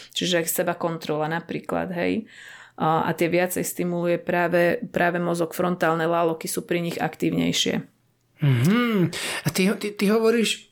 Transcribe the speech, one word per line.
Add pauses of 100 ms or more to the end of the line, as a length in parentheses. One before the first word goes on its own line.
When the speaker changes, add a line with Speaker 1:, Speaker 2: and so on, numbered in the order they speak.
(140)
Speaker 1:
Čiže
seba
kontrola
napríklad,
hej. (480)
A,
a
tie
viacej
stimuluje
práve, (160)
práve
mozog,
frontálne
laloky
sú
pri
nich
aktívnejšie. (580)
Speaker 2:
Mhm. (340)
A
ty,
ty,
ty
hovoríš,